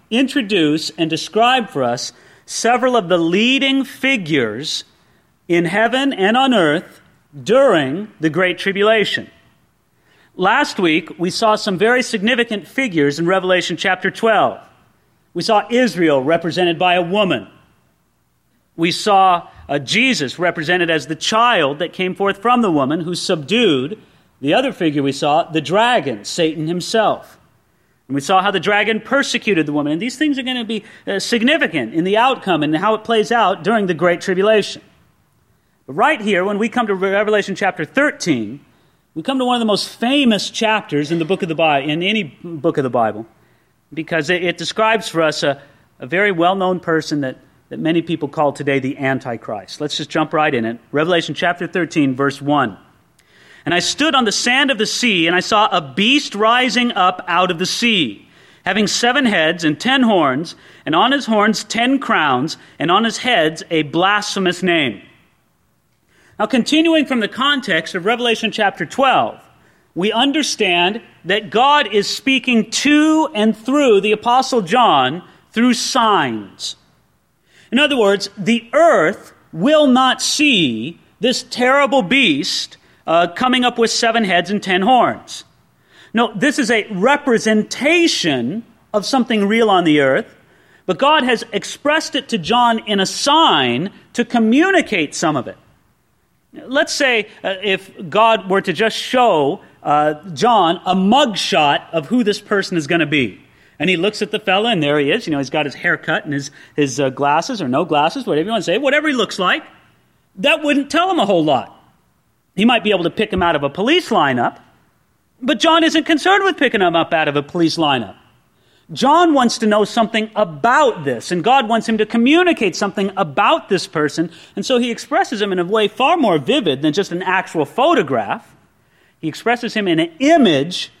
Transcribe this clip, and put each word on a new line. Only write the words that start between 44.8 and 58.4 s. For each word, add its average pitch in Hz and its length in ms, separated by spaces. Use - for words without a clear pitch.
for 165 140
us 156 220
a, 143 180
a 139 60
very 180 240
well-known 185 480
person 160 440
that, 131 160
that 160 100
many 165 220
people 160 260
call 143 240
today 139 280
the 135 180
Antichrist. 123 840
Let's 151 160
just 151 140
jump 156 240
right 156 200
in 113 120
it. 117 120
Revelation 160 420
chapter 175 340
thirteen, 156 460
verse 139 280
one. 135 360
"And - 80
I 175 60
stood 285 340
on 254 120
the 196 80
sand 262 380
of 240 60
the 214 80
sea, 190 400
and 170 80
I 180 60
saw 208 320
a 185 80
beast 202 560
rising 240 560
up 185 380
out 180 200
of 170 100
the 185 60
sea, 175 600